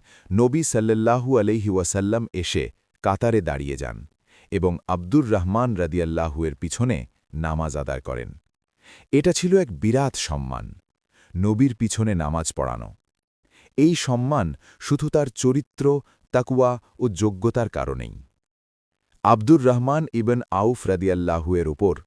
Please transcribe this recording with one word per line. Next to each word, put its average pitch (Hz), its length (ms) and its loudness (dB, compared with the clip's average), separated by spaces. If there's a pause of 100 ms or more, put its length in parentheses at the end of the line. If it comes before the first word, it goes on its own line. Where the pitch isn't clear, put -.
(320)
নবী 123 300 4
সাল্লাল্লাহু 117 760 2
আলাইহি 104 320 2
ওয়াসাল্লাম 98 640 0
এসে 85 380 -4 (320)
কাতারে 110 380 2
দাঁড়িয়ে 71 360 -4
যান 62 300 -10 (440)
এবং 90 280 0 (100)
আব্দুর 92 420 0
রহমান 107 440 0
রাদিয়াল্লাহু 82 720 -2
এর 76 100 -4
পিছনে 87 520 -4 (280)
নামাজ 78 420 -4
আদায় 67 240 -6
করেন। 60 320 -10 (800)
এটা 151 200 4
ছিল 180 240 2
এক 113 240 0
বিরাট 127 360 0
সম্মান, 65 580 -8 (640)
নবীর 107 380 2
পিছনে 110 400 0
নামাজ 80 420 -2
পড়ানো। 58 380 -6 (840)
এই 160 180 4
সম্মান 123 600 -2 (260)
শুধু 143 280 -2
তার 147 180 2
চরিত্র, 139 760 0 (320)
তাকওয়া 127 460 2 (200)
ও 123 100 0
যোগ্যতার 107 600 0
কারণেই। 65 540 -8 (1000)
আব্দুর 113 400 6
রহমান 127 500 2
ইবন 117 280 0 (100)
আউফ 110 360 0
রাদিয়াল্লাহু 90 720 0
এর 82 120 0
উপর 80 380 0